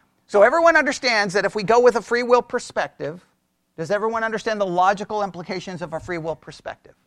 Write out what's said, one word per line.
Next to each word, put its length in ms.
So 160
everyone 340
understands 580
that 100
if 100
we 80
go 180
with 160
a 60
free 200
will 200
perspective, 800
does 140
everyone 340
understand 360
the 60
logical 560
implications 600
of 100
a 80
free 180
will 180
perspective? 580